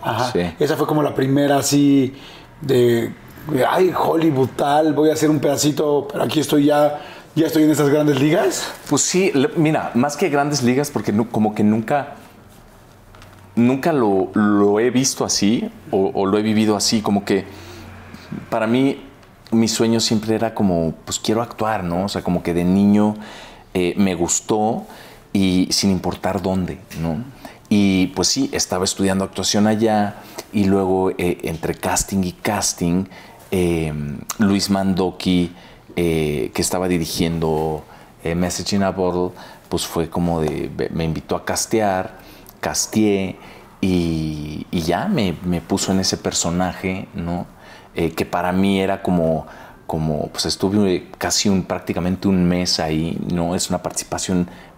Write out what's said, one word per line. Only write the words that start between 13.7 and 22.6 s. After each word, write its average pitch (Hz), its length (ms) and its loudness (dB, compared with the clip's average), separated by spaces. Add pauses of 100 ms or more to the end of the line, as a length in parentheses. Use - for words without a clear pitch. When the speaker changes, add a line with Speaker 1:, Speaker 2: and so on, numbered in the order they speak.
Speaker 2:
lo, 101 400 2
lo 104 460 4
he 120 100 4
visto 127 360 0
así 107 440 0 (220)
o, 98 220 2
o 98 120 0
lo 98 120 2
he 104 40 2
vivido 107 340 2
así, 104 260 0
como 101 240 0
que 95 200 0 (1040)
para 113 180 -2
mí 131 340 2 (500)
mi 113 160 4
sueño 113 320 2
siempre 110 360 0
era 110 180 -2
como, 85 400 0 (120)
pues - 140 -8
quiero 110 220 0
actuar, 107 420 -4
¿no? 87 220 -2
O 101 40 -4
sea, 95 120 -6
como 87 220 -2
que 85 100 -2
de 87 120 0